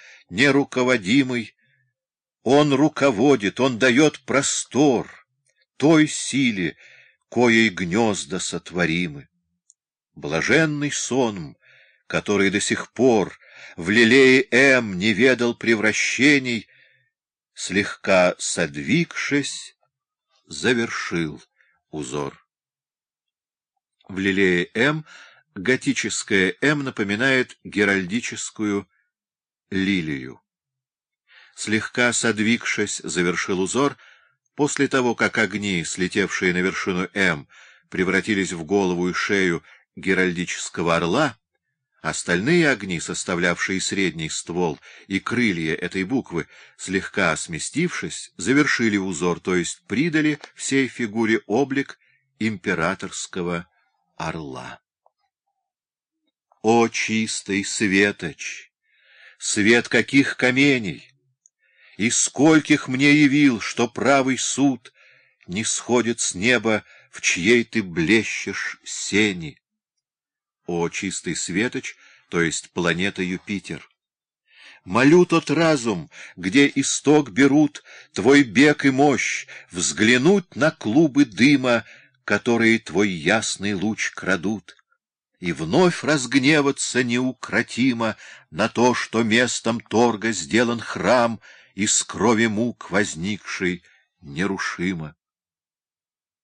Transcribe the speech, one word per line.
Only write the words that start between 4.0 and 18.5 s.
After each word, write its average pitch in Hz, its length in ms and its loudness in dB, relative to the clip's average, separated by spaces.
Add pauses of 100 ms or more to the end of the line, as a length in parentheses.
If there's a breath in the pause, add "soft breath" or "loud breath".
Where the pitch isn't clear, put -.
простор - 1040 0 (500)
той 156 300 6
силе, 113 680 -2 (540 soft breath)
коей 113 400 4
гнёзда 95 680 -2
сотворимы. 85 880 -4 (840)
Блаженный 147 760 0
сонм, 107 680 -4 (500 soft breath)
который 98 420 0
до 98 100 0
сих - 320 -4
пор 110 460 2 (380 loud breath)
в 85 140 -6
лилее 127 600 6
М 123 460 2
не 104 140 0
ведал 120 440 2
превращений, 117 1120 0 (880 soft breath)
слегка 92 840 0
содвигшись, 107 1400 -4 (720)